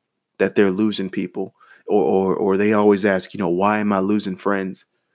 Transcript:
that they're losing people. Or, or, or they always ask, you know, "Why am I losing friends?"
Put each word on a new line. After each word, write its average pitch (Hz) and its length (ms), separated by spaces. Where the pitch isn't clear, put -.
that 95 160
they're 101 160
losing 98 400
people. 95 440
Or, 101 160
or, 95 340
or 98 200
they 104 160
always 104 320
ask, 95 300
you 101 40
know, 90 120
"Why 101 300
am 104 120
I 98 60
losing 98 400
friends?" 95 480